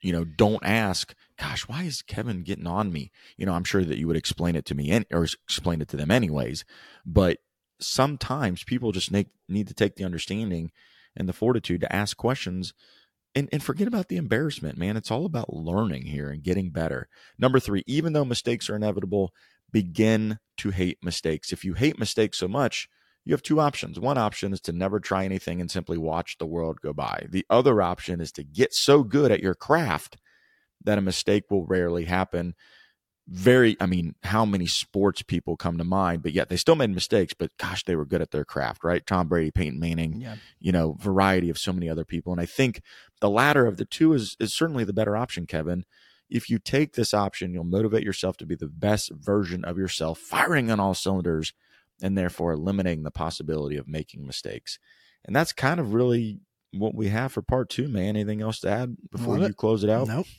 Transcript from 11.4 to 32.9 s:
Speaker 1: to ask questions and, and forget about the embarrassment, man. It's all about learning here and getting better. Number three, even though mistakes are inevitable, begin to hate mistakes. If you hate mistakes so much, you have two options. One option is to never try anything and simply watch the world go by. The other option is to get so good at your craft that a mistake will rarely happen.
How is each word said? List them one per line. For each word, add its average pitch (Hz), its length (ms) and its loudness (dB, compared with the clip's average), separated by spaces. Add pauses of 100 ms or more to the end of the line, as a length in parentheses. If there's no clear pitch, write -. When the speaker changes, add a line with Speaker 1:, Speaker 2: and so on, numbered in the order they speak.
Speaker 1:
to - 140 -2
ask 104 220 -2
questions 92 560 -4 (600)
and, 139 200 -2
and 151 100 -2
forget 196 240 0
about 226 220 -2
the 180 80 -4
embarrassment, 113 600 -2
man. 98 200 -2
It's - 140 -8
all 131 140 -2
about 156 280 -6
learning 80 540 -2
here 71 220 -6
and 73 140 -8
getting 90 260 0
better. 76 380 -4 (300)
Number 131 240 6
three, 101 260 -2
even 160 240 0
though 151 140 2
mistakes 120 440 -2
are 107 60 -2
inevitable, 98 580 0 (380)
begin 110 680 2 (200)
to 104 140 -4
hate 90 300 0
mistakes. 80 520 -4
If - 100 -10
you 92 120 -4
hate 147 220 0
mistakes 107 400 0
so 92 120 -2
much, 120 400 -2 (360)
you - 80 0
have 143 80 0
two 156 180 2
options. - 400 0
One 135 180 0
option 104 360 0
is 92 80 -6
to - 120 -6
never 95 260 0
try 95 260 0
anything 90 360 -4
and 87 100 -6
simply 87 260 -4
watch 80 400 -2
the - 80 -6
world 80 360 -4
go 76 120 -6
by. 52 360 -6
The 92 200 -2
other 120 320 6
option 90 380 -2
is 80 140 -6
to 76 100 -12
get 76 300 0
so 143 300 8
good 123 280 4
at 98 100 2
your 92 140 0
craft 135 600 0 (680)
that 104 140 2
a 101 40 2
mistake 98 480 2
will 95 160 2
rarely 87 380 0
happen. 87 500 -2 (720)